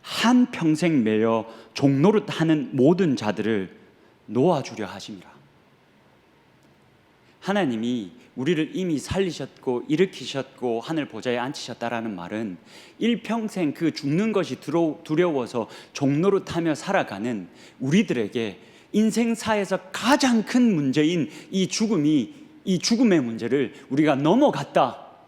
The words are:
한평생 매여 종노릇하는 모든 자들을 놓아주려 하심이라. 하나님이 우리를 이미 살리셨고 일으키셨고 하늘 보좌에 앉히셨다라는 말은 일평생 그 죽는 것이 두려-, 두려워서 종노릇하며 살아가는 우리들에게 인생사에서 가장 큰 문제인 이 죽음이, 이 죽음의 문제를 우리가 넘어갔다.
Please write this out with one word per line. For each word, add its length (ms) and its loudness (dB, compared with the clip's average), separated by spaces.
한평생 1000 2
매여 500 0
종노릇하는 1000 2
모든 440 4
자들을 580 -2
놓아주려 580 0
하심이라. 440 -16
하나님이 720 -2
우리를 400 -2
이미 240 -2
살리셨고 880 -4
일으키셨고 920 -2
하늘 260 -6
보좌에 300 -4
앉히셨다라는 760 -6
말은 420 -8
일평생 760 -2
그 200 -2
죽는 380 0
것이 280 -2
두려-, 440 0
두려워서 640 -2
종노릇하며 840 0
살아가는 720 -4
우리들에게 800 0
인생사에서 840 0
가장 520 2
큰 320 2
문제인 540 2
이 160 0
죽음이, 680 0
이 160 0
죽음의 420 4
문제를 520 -2
우리가 260 2
넘어갔다. 920 2